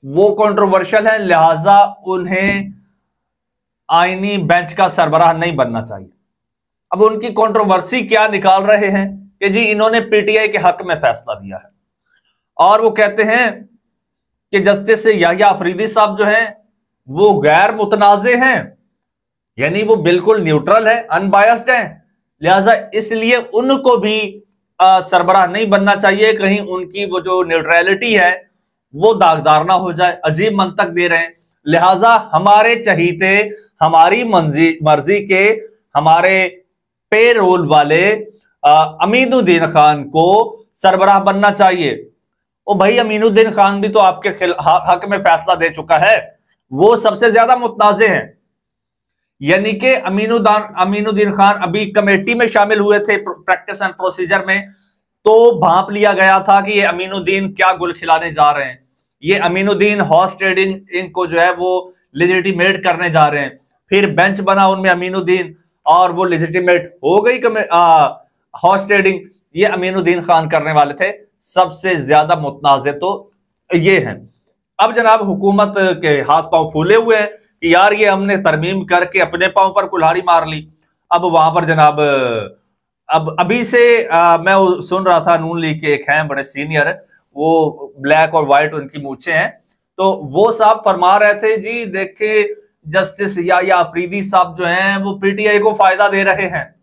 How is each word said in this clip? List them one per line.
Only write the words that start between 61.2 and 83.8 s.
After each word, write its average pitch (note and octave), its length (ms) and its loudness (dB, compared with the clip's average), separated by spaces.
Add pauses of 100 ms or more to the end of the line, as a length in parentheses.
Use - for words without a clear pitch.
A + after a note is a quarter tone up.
जो E3 120 -2
है F3 140 2
वो F#3 400 -4 (220)
लेजिटिमेट F#3 680 -2
करने F3 260 -2
जा D#3 180 4
रहे D3 140 -2
हैं। C3 180 -10 (300)
फिर G3 200 2
बेंच F#3+ 300 0
बना G3 280 2
उनमें F#3+ 220 -2
अमीनुद्दीन F3+ 680 -2 (300)
और F3 260 2
वो F3+ 140 -2
लेजिटिमेट F3 720 -2
हो F3+ 240 0
गई A#3+ 180 0
कमे-, A3 320 -2
आ, E3 360 4 (560)
हॉर्स G3 240 0
ट्रेडिंग, F#3+ 320 0 (360)
ये F#3 100 0
अमीनुद्दीन F#3 560 -2
खान E3 280 0
करने D#3 220 -2
वाले D3 220 0
थे। F#3+ 200 -4 (280)
सबसे F3+ 640 -2
ज्यादा D#3 300 2
मुतनाज़े C#3+ 560 -2
तो F3 400 -6 (440)
ये F3 240 2
हैं। - 340 -10 (460)
अब A3+ 140 0
जनाब A3 340 2
हुकूमत G3 500 -2
के F#3 300 -2
हाथ D3 360 0
पांव D#3 300 -2
फूले E3+ 220 2
हुए A3+ 220 2
हैं G#3 120 -2
कि - 440 -4
यार G3 200 4
ये G#3 140 0
हमने G3 300 0
तरमीम F#3 460 -2
करके F3+ 360 0
अपने F3 280 -2
पांव F#3+ 240 0
पर F#3+ 140 -2
कुल्हाड़ी F3+ 360 0
मार E3+ 260 0
ली। D#3 220 -10 (420)
अब E3+ 100 0
वहां E3 300 2
पर E3+ 140 -2
जनाब, D3+ 340 2 (1080)
अब D#3 300 -2
अभी G#3+ 240 0
से, A#3+ 440 2